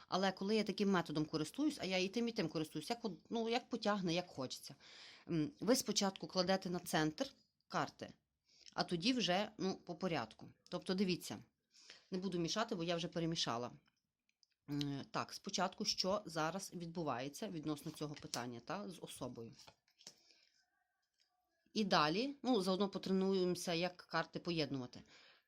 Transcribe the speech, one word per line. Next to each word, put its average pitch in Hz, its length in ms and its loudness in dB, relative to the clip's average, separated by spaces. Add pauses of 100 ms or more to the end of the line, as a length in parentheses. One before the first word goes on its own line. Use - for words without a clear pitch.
Але 190 240 2
коли 196 240 0
я 214 80 4
таким 202 260 2
методом 165 340 4
користуюсь, 160 560 0
а - 40 -2
я 185 140 0
і 185 100 2
тим, 233 200 0
і 226 40 -2
тим 175 160 0
користуюсь, 156 420 -4
як 233 120 0
от, 202 100 -4 (180)
ну, 226 180 0
як 247 200 0
потягне, 202 460 2
як 175 140 0
хочеться. - 460 -8 (560)
М, 156 300 2
ви 220 160 6
спочатку 196 500 0
кладете 185 440 2
на 175 80 0
центр 156 520 2 (380)
карти, - 440 -4 (600)
а 170 100 0
тоді 175 280 2
вже, 202 460 2
ну, 190 160 0
по - 200 -10
порядку. 156 540 -4 (200)
Тобто, 180 260 -2
дивіться, 185 440 0 (720)
не 185 80 -2
буду 180 200 -2
мішати, 214 360 0
бо 165 100 -2
я 175 120 2
вже 170 120 -2
перемішала. 160 600 0 (1000)
М, 143 400 -2
так, 127 220 -2
спочатку, 190 520 -2
що 202 420 0
зараз 165 480 -2
відбувається 165 720 -4
відносно 156 440 -4
цього 151 220 -6
питання, 120 500 -6
та, 196 260 -6
з 156 120 -14
особою. 117 500 -10 (2250)
І 214 100 4
далі, 180 580 4
ну, 233 200 4
заодно 190 260 4
потренуємося, 190 880 2
як 175 220 0
карти - 420 -2
поєднувати. 139 640 -2 (460)